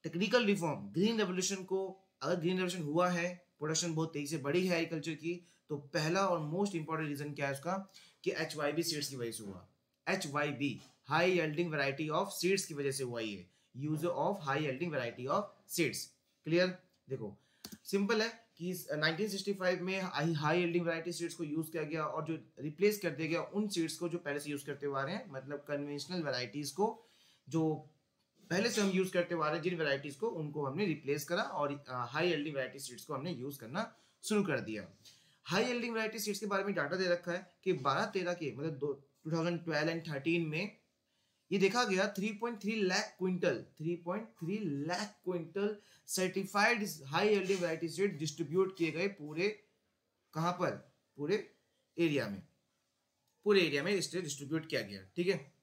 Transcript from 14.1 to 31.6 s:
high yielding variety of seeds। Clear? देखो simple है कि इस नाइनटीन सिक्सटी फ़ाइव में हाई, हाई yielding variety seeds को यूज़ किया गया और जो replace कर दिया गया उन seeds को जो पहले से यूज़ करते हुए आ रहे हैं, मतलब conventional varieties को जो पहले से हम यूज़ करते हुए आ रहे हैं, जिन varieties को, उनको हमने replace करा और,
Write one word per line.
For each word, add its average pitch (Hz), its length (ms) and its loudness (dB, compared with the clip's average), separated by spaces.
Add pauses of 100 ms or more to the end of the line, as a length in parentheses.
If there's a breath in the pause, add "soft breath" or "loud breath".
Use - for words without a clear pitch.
high 143 180 0
yielding 151 320 -2
variety 123 400 -4
of 196 120 2 (320)
seeds। 143 240 2 (460)
Clear? 175 220 4 (420)
देखो 110 300 -8 (460 loud breath)
simple 202 380 2
है 226 100 0 (240)
कि 175 140 -6
इस 180 220 -8
नाइनटीन 160 360 2
सिक्सटी 196 240 -2
फ़ाइव 185 300 2
में 190 180 0
हाई, 165 320 0
हाई 156 280 4
yielding 170 240 2
variety 165 280 -2
seeds 165 220 -4
को 170 100 -6
यूज़ 156 260 -4
किया 160 120 -4
गया 156 220 -2
और 151 200 -4
जो 165 100 -2 (240)
replace 170 400 2
कर 170 120 0
दिया 151 180 -2
गया 160 120 2
उन 208 280 -2
seeds 165 300 0
को 175 100 -2
जो 170 100 -2
पहले 143 220 -4
से 147 100 -8
यूज़ 139 160 -6
करते 143 200 -6
हुए 139 140 0
आ 139 40 0
रहे 170 100 -2
हैं, 226 160 -8
मतलब 139 380 -8
conventional 147 540 -4
varieties 131 480 -4
को 220 360 0 (420 loud breath)
जो 160 260 2 (760)
पहले 214 200 4
से 214 100 0
हम 196 100 4
यूज़ 185 220 2
करते 175 220 2
हुए 156 100 2
आ 151 40 4
रहे 160 80 2
हैं, 165 60 -4
जिन 180 120 0
varieties 143 420 0
को, 226 120 -2
उनको 151 380 -2
हमने 165 200 0
replace 143 380 0
करा 185 180 0
और, 143 460 -2